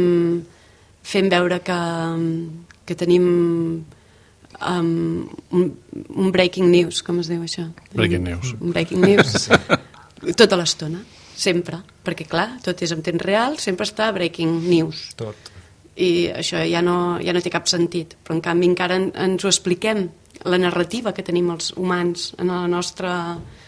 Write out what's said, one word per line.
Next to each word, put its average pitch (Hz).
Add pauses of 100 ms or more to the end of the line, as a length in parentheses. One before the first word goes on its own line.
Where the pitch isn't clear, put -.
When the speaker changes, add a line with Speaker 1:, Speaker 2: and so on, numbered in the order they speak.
(1040)
Speaker 1:
fent 196
veure 175
que, 180 (1040)
que 180
tenim, 175 (1300)
em, 170 (580)
un, 180 (500)
un 190
breaking 180
news, 175
com 175
es 165
diu 170
això? 165 (240)
Speaker 2:
Breaking 104
Speaker 1:
Un, 87
Speaker 2:
news. 120
Speaker 1:
un 170
breaking 170
news. 190 (140)
Speaker 3:
<laughs> - (640)
Sí. -
Speaker 1:
Tota 202
l'estona, 165 (320)
sempre. 170 (220)
Perquè, 170
clar, 170 (160)
tot 180
és 170
en 160
temps 170
real, 226
sempre 190
està 214
breaking 170
news. 165
Speaker 3:
Tot. - (400)
Speaker 1:
I 175
això 170
ja 170
no, 175
ja 175
no 180
té 175
cap 170
sentit. 170
Però, -
en 165
canvi, 170
encara 180
en, 190
ens 190
ho 190
expliquem, 190 (340)
la 180
narrativa 180
que 185
tenim 175
els 160
humans 175 (100)
en 180
el 180
nostre 180 (560)